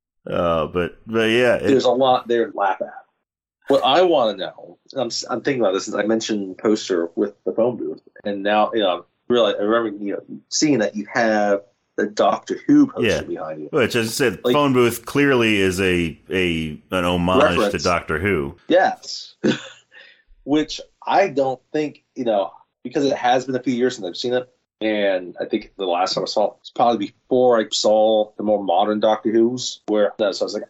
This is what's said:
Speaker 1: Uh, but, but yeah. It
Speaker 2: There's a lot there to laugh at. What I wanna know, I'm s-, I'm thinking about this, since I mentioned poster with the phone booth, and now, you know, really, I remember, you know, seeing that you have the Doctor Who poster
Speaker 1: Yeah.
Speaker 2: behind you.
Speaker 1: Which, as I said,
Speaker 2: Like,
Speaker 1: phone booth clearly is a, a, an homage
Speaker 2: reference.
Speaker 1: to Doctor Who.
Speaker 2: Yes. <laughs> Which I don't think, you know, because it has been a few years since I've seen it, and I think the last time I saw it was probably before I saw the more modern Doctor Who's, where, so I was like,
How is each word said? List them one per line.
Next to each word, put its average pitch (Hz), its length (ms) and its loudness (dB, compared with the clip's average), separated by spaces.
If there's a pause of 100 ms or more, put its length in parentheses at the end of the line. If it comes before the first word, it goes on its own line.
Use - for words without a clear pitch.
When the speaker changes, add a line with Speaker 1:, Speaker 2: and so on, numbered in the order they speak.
(300)
Speaker 1:
Uh, 82 380 -2
but, 87 400 -4
but 110 240 0
yeah. 120 240 4
It - 140 -4
Speaker 2:
There's 127 160 4
a 127 40 4
lot 127 380 2
there 117 240 0
to - 40 -14
laugh 98 280 -2
at. - 100 -12 (760)
What 135 160 2
I 139 200 4
wanna 131 340 2
know, 85 400 -12 (180)
I'm 123 120 -4
s-, - 200 -8
I'm 120 140 -6
thinking 135 200 -2
about 98 120 2
this, 95 120 -2
since 104 120 -6
I 104 60 -2
mentioned 107 560 -2
poster 95 560 0
with 107 180 -2 (120)
the 92 60 -4
phone 113 260 0
booth, - 240 -10 (240)
and 101 180 -6
now, 104 320 2
you 110 60 0
know, 90 260 -2 (200)
really, 113 280 2
I 104 80 -4
remember, 107 420 -2
you 98 80 -6
know, - 260 -12 (100)
seeing 147 280 0
that 104 180 -2
you 104 160 -8
have 107 520 0 (320)
the 107 100 0
Doctor - 640 -2
Who 143 240 6
poster - 160 -2
Speaker 1:
Yeah. 80 160 0
Speaker 2:
behind 78 380 -10
you. 76 100 -14
Speaker 1:
Which, 120 240 0
as 113 100 0
I 113 60 -6
said, 117 320 -2
Speaker 2:
Like, 123 100 2
Speaker 1:
phone 143 200 4
booth 120 340 2
clearly 123 520 4
is 95 220 2
a, 87 340 0 (140)
a, 80 500 -2 (120)
an 90 140 0
homage 90 520 2
Speaker 2:
reference. 101 140 0
Speaker 1:
to 90 80 -4
Doctor 82 400 -2
Who. 80 360 -2 (120)
Speaker 2:
Yes. - 680 -2 (100)
<laughs> - 1000 -8
Which 147 380 -2 (240)
I 175 240 2
don't 135 320 -2 (100)
think, 151 320 -6 (120)
you 131 100 -6
know, 104 260 0 (320)
because 139 220 -2
it 131 100 0
has 127 300 0
been 131 100 -6
a 127 60 -4
few 135 140 -2
years 123 200 0
since 92 120 -10
I've 87 100 -10
seen 123 160 -4
it, 127 160 -4 (320)
and 98 580 -2
I 98 60 -4
think - 320 -6
the 98 80 -4
last 92 300 0
time 98 80 -2
I 92 40 -6
saw 104 200 0
it - 120 -6
was - 160 -20
probably - 320 0
before 123 520 2
I 107 120 0
saw 110 680 2
the 104 60 -8
more 104 200 0
modern 101 360 0
Doctor 110 320 0
Who's, 117 560 0
where, 104 300 2
so 107 80 0
I 98 40 2
was 98 260 -6
like, 107 140 -6